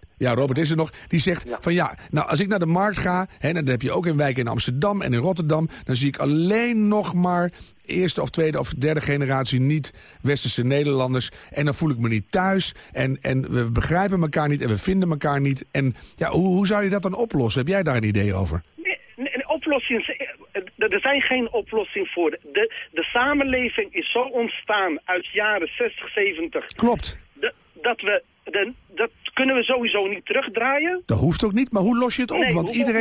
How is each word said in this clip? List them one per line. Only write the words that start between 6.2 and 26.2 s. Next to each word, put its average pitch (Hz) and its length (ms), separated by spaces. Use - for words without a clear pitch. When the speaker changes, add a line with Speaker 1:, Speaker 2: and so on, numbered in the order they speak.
Speaker 1:
nog 208 260
maar 175 380
eerste 175 360
of 139 80
tweede 156 300
of 131 140
derde 151 280
generatie 135 580
niet-westerse 135 1080
Nederlanders. 131 640
En 147 140
dan 143 80
voel 160 160
ik 127 80
me 117 120
niet 110 220
thuis. 190 440
En, 131 300
en 131 320
we 120 180
begrijpen 180 500
elkaar 151 280
niet 143 120
en 123 60
we 110 100
vinden 185 320
elkaar 143 320
niet. 139 300
En 135 240
ja, 156 140
hoe, 180 180
hoe 190 200
zou 208 160
je 196 60
dat 196 120
dan 185 120
oplossen? 143 480
Heb 135 80
jij 196 140
daar 147 120
een 113 80
idee 104 300
over? 87 280
Speaker 3:
Nee, - 220
nee, 262 200
een 262 140
oplossing 285 500
is, - 80
eh, - 440
er, 214 160
er 208 80
zijn 269 200
geen 254 300
oplossing 208 580
voor. 170 200
De, 156 440
de 165 120
samenleving 254 880
is - 180
zo 233 100
ontstaan 214 840
uit 180 260
jaren 208 460
zestig, - 340
zeventig. 170 540